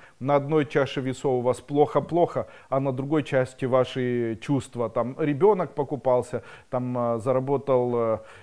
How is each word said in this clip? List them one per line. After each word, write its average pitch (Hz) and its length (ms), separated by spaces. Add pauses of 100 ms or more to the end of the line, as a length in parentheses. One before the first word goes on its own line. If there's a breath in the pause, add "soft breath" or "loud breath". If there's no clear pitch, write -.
(200 loud breath)
на 139 160
одной 143 300
чаше 139 360
весов 127 380
у - 20
вас 123 200
плохо-плохо, 143 840 (220 loud breath)
а 135 100
на 139 120
другой 143 320
части 131 420
ваши 123 760
чувства. 120 480
Там 123 300
ребёнок 160 560
покупался, 127 680 (280 loud breath)
там, 123 280
а, 117 220
заработал, 131 760
э, 113 240 (240 loud breath)